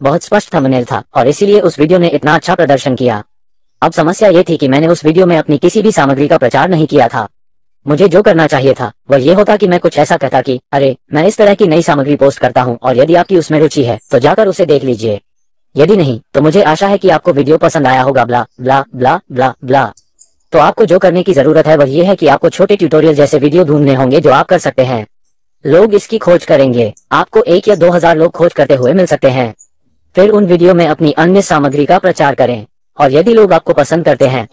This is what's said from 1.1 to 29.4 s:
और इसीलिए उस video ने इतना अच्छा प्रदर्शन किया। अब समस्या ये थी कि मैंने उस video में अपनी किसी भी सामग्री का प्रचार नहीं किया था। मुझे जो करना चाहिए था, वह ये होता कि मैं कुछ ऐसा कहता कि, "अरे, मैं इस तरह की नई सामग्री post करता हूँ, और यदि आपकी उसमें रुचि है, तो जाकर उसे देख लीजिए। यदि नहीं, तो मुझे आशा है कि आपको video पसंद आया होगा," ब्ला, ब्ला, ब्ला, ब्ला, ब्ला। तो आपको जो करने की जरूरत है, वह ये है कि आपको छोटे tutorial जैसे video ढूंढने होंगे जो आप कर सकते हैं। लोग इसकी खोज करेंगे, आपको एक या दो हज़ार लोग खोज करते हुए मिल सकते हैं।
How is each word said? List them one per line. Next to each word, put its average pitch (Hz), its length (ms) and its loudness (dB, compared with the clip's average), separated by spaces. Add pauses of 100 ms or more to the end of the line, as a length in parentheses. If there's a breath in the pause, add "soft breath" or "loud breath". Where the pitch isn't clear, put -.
और 127 120 2
इसीलिए 202 320 2
उस 165 200 -2
video 165 200 2
ने 170 80 2
इतना 147 280 -2
अच्छा 170 200 -2
प्रदर्शन 139 400 0
किया। 110 280 -4 (580)
अब 165 100 -2
समस्या 175 380 0
ये 175 200 4
थी 160 80 -2
कि - 100 -2
मैंने 143 200 0
उस 165 180 -2
video 160 200 2
में 170 120 0
अपनी 151 200 -2
किसी 180 240 -2
भी 208 100 2
सामग्री 139 360 0
का 165 100 2
प्रचार 139 320 0
नहीं 160 180 -2
किया 135 200 0
था। 117 200 -6 (600)
मुझे 151 200 0
जो 170 140 2
करना 165 260 0
चाहिए 135 260 0
था, 113 180 -8 (180)
वह 139 80 2
ये 139 160 2
होता 208 240 0
कि 202 100 -2
मैं 175 120 0
कुछ - 180 -4
ऐसा 160 200 0
कहता 131 240 -2
कि, 127 200 -6 (100)
"अरे, 139 260 -2 (160)
मैं 156 140 0
इस 220 100 -2
तरह 202 160 4
की 202 140 0
नई 160 140 0
सामग्री 143 340 -2
post 135 240 0
करता 127 220 -2
हूँ, 120 200 -4
और 127 160 -2
यदि 156 180 2
आपकी 175 220 0
उसमें 156 220 -2
रुचि 143 240 0
है, 113 160 -4 (120)
तो 131 80 2
जाकर 180 280 0
उसे 185 180 -2
देख 135 180 0
लीजिए। 110 380 -4 (560)
यदि 170 200 2
नहीं, 131 220 -2 (140)
तो 139 80 0
मुझे 160 220 2
आशा 156 240 0
है 196 100 0
कि 190 120 0
आपको 160 240 0
video 143 240 0
पसंद 156 300 0
आया 131 140 0
होगा," 127 240 0
ब्ला, 120 200 -4 (160)
ब्ला, 135 240 -2 (100)
ब्ला, 135 240 0 (120)
ब्ला, 127 220 -2 (120)
ब्ला। 127 280 -2 (580)
तो 165 80 2
आपको 185 260 2
जो 175 140 2
करने 180 240 0
की 185 100 -2
जरूरत 151 340 2
है, 156 80 2
वह 143 140 2
ये 143 140 0
है 190 120 0
कि 160 120 -2
आपको 147 220 0
छोटे 196 260 0
tutorial 156 400 2
जैसे 143 240 0
video 147 240 0
ढूंढने 147 300 0
होंगे 135 280 0
जो 147 100 2
आप 143 140 2
कर 131 120 0
सकते 131 280 -2
हैं। 117 220 -6 (580)
लोग 190 280 2
इसकी 208 240 -2
खोज 175 280 0
करेंगे, 123 480 0 (180)
आपको 170 320 0
एक 175 240 0
या 208 80 4
दो 175 160 2
हज़ार 170 260 2
लोग 160 140 0
खोज 170 220 0
करते 147 220 0
हुए 127 180 0
मिल 185 120 2
सकते 147 240 0
हैं। 127 240 -4 (640)